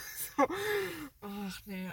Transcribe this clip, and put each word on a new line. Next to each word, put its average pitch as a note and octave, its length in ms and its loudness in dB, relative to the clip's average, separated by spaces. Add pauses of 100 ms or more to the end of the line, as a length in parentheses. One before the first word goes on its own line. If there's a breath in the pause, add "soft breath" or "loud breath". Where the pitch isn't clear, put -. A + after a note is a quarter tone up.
<laughs> - 280 -6
So. C#4 100 8 (760 loud breath)
Ach G3+ 440 -4
nee, F#3 260 -4